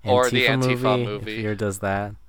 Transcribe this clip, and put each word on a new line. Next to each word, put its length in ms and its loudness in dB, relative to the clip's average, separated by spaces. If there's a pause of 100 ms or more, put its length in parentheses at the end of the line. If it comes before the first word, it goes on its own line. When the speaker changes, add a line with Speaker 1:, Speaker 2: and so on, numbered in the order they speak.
Speaker 1:
Or 260 4
the 160 2
Speaker 2:
Antifa 300 2
Speaker 1:
Antifa 220 2
Speaker 2:
movie, 80 -2
Speaker 1:
movie. 260 -6
Speaker 2:
if 60 -6
he 80 -6
ever 80 -2
does 260 -4
that. 340 -4 (140)